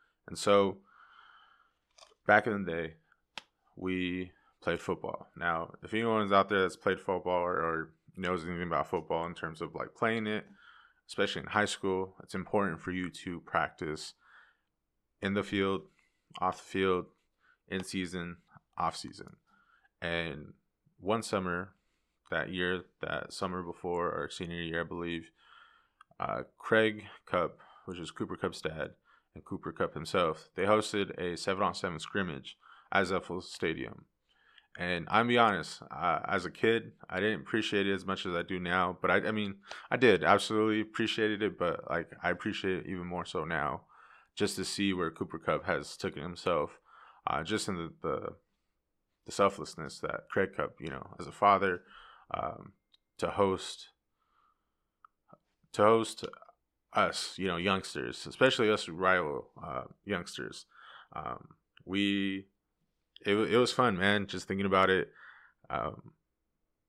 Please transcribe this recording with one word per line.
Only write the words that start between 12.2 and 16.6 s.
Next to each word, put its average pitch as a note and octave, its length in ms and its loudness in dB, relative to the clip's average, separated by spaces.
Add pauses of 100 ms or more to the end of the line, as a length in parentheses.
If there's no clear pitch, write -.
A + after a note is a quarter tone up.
it's - 100 -14
important F#2 480 -2
for F#2 100 -6
you F2+ 200 -4
to F2 300 -10
practice - 720 -4 (1080)
in G2 140 0
the G2+ 80 2
field, G2 400 0 (580)
off F2+ 160 0
the - 60 -18